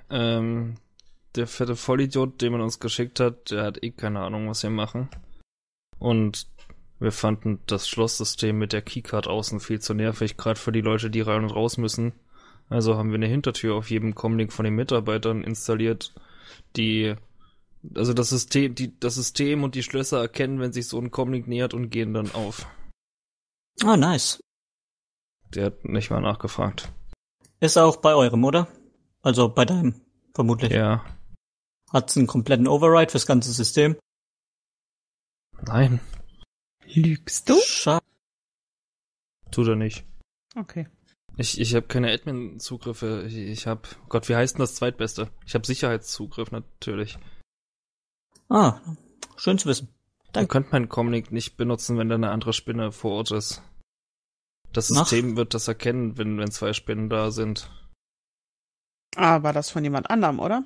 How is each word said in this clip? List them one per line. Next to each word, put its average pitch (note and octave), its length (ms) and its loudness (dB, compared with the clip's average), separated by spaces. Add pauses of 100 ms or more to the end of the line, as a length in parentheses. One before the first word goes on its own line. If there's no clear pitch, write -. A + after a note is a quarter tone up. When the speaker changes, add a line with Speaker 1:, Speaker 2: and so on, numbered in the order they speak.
Speaker 1:
ähm, A#2 680 -2 (600)
der A#2+ 100 0
fette A#2+ 300 -2
Vollidiot, C3 680 0
den A#2+ 120 2
man A#2+ 80 0
uns A2+ 180 -4
geschickt A#2+ 400 -4
hat, B2 320 0
der G#2 120 -2
hat G#2 200 -6
eh A#2 80 -6
keine G#2 300 -4
Ahnung, G#2+ 280 -4
was G#2+ 140 -6
wir G#2+ 80 -2
machen. A2 380 -4 (920)
Und A2 480 0 (520)
wir A2+ 120 0
fanden G#2+ 560 -2
das G2+ 200 -2
Schlosssystem A2+ 720 -2
mit G#2+ 160 -2
der G#2+ 80 -2
Keycard - 460 -6
außen G#2 320 -4
viel A2 200 -4
zu - 140 -4
nervig, A2 440 -2
grad A2 200 -2
für - 140 -4
die A2 100 2
Leute, A2 300 0
die A2 100 0
rein A2 220 0
und G#2+ 80 -2
raus A2 260 -2
müssen. A#2 360 -2 (540)
Also A2+ 300 2
haben A2 120 0
wir G#2+ 60 0
eine A2 120 0
Hintertür A#2 480 0
auf G#2+ 160 -4
jedem A2 240 -2
Comlink A2+ 380 -2
von A2 120 -4
den G#2+ 80 0
Mitarbeitern A2 680 0
installiert, A2+ 720 -2 (600)
die, A2 400 0 (800)
also A#2+ 220 0
das A#2+ 140 2
System, C3 440 0
die, B2 260 -8
das A#2+ 160 -2
System C#3+ 480 -2
und C3+ 120 -4
die B2+ 80 -4
Schlösser C3+ 360 -2
erkennen, C3+ 420 -2
wenn B2 120 -4
sich A#2+ 140 -6
so B2+ 120 -6
ein A#2+ 120 -6
Comlink B2+ 360 -2
nähert A#2+ 280 -2
und A#2 160 -4
gehen A2+ 240 -2
dann G#2 160 -2
auf. A2 340 -6 (1160)
Speaker 2:
Ah, G#3+ 140 10
nice. D3+ 420 4 (1120)
Speaker 1:
Der G2 120 -2
hat - 200 -4
nicht A2 240 -2
mal G#2+ 120 0
nachgefragt. - 680 -4 (680)
Speaker 2:
Ist D#3+ 180 4
auch D#3+ 200 8
bei D#3 180 8
eurem, A#2+ 300 6
oder? E3 220 4 (540)
Also B2 320 4
bei B2 120 6
deinem, E3 360 0 (320)
vermutlich. A#2 380 2
Speaker 1:
Ja. G#2+ 340 2 (840)
Speaker 2:
Hat's B2+ 260 2
einen C3 100 6
kompletten B2+ 400 2
Override D#3+ 440 6
fürs - 160 0
ganze B2 260 4
System? D3 440 2 (1600)
Speaker 1:
Nein. A#2+ 380 4 (840)
Speaker 3:
Lügst - 640 2
du? B3+ 40 8
Speaker 2:
Scha- E3+ 480 4 (1500)
Speaker 1:
Tut A#2+ 160 2
er A2+ 80 4
nicht. G#2+ 300 -4 (500)
Speaker 3:
Okay. E3+ 320 -10 (500)
Speaker 1:
Ich, - 240 -4
ich A#2 140 0
hab A#2 120 2
keine B2 240 0
Admin-Zugriffe. A#2 1160 -6
Ich, A2+ 80 -10
ich G#2+ 320 -8
hab, A2 200 -6 (220)
Gott, A2+ 180 0
wie A#2+ 80 2
heißt B2 200 2
denn - 40 -10
das B2+ 160 0
Zweitbeste? A2 560 -4 (140)
Ich - 100 -6
hab A2 100 0
Sicherheitszugriff, A2+ 840 -4
natürlich. G#2+ 640 -8 (1300)
Speaker 2:
Ah, F3 320 6 (560)
schön - 200 2
zu - 120 -2
wissen. C3 180 -2 (380)
Speaker 1:
Ihr - 80 -20
Speaker 2:
Danke. F#3+ 160 2
Speaker 1:
könnt C#3 240 0
meinen A#2+ 160 0
Comlink A#2 420 -2
nicht A2+ 240 -6
benutzen, A#2+ 420 -2
wenn A2+ 120 0
da A#2 60 2
eine A2 160 0
andere A2+ 220 -4
Spinne A2+ 380 -4
vor G#2+ 220 -4
Ort G#2+ 180 -4
ist. G#2 300 -6 (1120)
Das A2+ 180 0
Speaker 2:
Ach. C#3 160 4
Speaker 1:
System A#2+ 300 0
wird A#2 160 -2
das A2+ 160 -4
erkennen, A#2+ 480 -2
wenn, G#2+ 200 -2
wenn G#2 140 -2
zwei G#2 220 -4
Spinnen A2 360 -4
da A2 220 0
sind. A2 400 -4 (1400)
Speaker 3:
Ah, E3 280 4
war D3+ 100 0
das D3+ 160 -2
von D#3 140 -4
jemand C#3+ 260 -2
anderem, F#3+ 300 2
oder? A3+ 260 -2